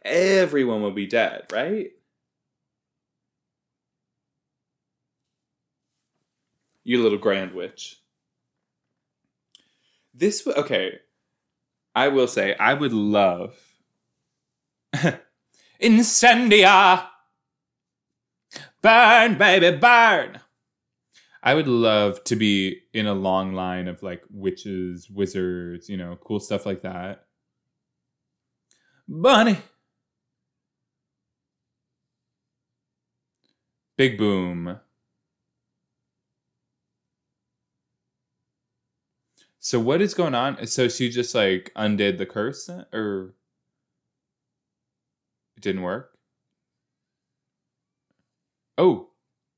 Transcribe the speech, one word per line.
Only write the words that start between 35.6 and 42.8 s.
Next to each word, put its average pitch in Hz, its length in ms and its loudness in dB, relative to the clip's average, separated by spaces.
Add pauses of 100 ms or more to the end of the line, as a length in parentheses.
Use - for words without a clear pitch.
So 123 200 -2
what 143 220 0
is 202 120 -4
going 160 200 -2
on? 123 320 -6
So 123 220 -2
she 120 220 -6
just, 120 240 -6
like, 95 420 -2
undid 104 420 -2
the 95 80 -8
curse 120 400 -8
then? 175 260 -18